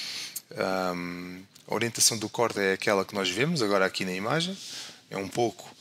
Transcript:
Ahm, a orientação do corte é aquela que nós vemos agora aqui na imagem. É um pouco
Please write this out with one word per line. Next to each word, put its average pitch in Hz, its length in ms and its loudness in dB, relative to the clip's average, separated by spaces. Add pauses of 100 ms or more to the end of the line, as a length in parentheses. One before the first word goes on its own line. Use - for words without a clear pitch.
(580)
Ahm, 90 800 -2 (260)
a - 80 -2
orientação 113 440 2
do 107 100 -2
corte 110 320 0
é 98 140 6
aquela 98 280 4
que 95 120 -6
nós 95 160 0
vemos 135 320 2
agora 98 240 4
aqui - 180 -2
na 95 80 -2
imagem. 143 420 -2 (560)
É 101 60 -6
um 98 100 -4
pouco - 540 -2